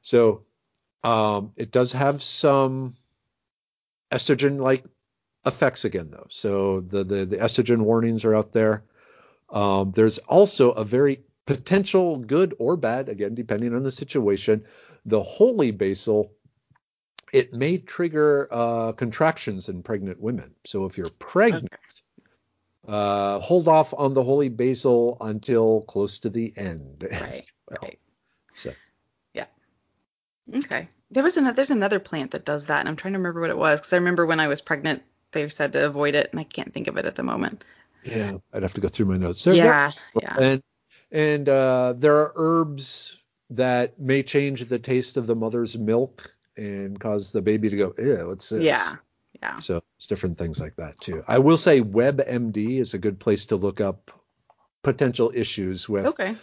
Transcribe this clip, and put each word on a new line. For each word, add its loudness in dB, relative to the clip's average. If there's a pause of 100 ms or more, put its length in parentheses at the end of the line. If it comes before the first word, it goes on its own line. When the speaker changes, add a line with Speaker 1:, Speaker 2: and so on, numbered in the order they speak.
Speaker 1:
So, 4 (580)
um, 0
it -8
does 2
have 0
some 0 (1160)
estrogen-like 0 (640)
effects -2
again, -6
though. -20
So -2
the, -4
the, -2
the -4
estrogen 2
warnings 0
are 4
out 0
there. 2 (640)
Um, 0
there's 4
also 4
a -4
very 0 (240)
potential 0
good 0
or 0
bad, -2
again, -4
depending -4
on -2
the -2
situation, 0 (420)
the 2
holy 2
basil, -2 (1000)
it 2
may -2
trigger, 0
uh, -2
contractions -2
in -10
pregnant -8
women. -8 (120)
So -6
if -8
you're -8
pregnant, 0
Speaker 2:
Okay. -20
Speaker 1:
uh, 0
hold 2
off 6
on 0
the 4
holy 2
basil 2
until 0
close -4
to -4
the -4
end -12
<laughs> -10
as -8
Speaker 2:
Right, -12 (260)
Speaker 1:
well. -14
Speaker 2:
right. -16 (580)
Speaker 1:
So. -12 (600)
Speaker 2:
Yeah. -10 (1080)
Okay. -6 (220)
There 0
was 0
ano-, 2
there's 0
another 0
plant -8
that -10
does -6
that, 0
and -6
I'm -6
trying -8
to -4
remember -4
what -2
it -4
was, 2
'cause -4
I 4
remember 2
when 0
I 2
was -2
pregnant, -4 (300)
they -4
said -4
to 2
avoid 0
it, 0
and -6
I -10
can't -12
think -8
of -8
it -4
at -6
the -6
moment. -6 (400)
Speaker 1:
Yeah, -6 (140)
I'd -6
have -4
to -8
go -2
through -2
my 2
notes. -4
There, 6
there 8
Speaker 2:
Yeah, 4 (280)
yeah. -10
Speaker 1:
and, 2 (500)
and, 0
uh, 2
there 6
are 4
herbs -2 (300)
that 0
may 2
change -2
the -2
taste -2
of -2
the 0
mother's -4
milk -2 (220)
and -10
cause -4
the 0
baby 2
to -4
go, 0
"Ew, 0
what's -10
this?" -2
Speaker 2:
Yeah, 2 (480)
yeah. -8
Speaker 1:
So -6 (140)
it's -18
different -4
things -4
like -10
that, -14
too. -10
I 4
will 6
say 6
web 2
M -4
D -2
is -4
a -6
good -2
place 0
to 0
look -2
up -4 (720)
potential 2
issues -4
with 0
Speaker 2:
Okay. -2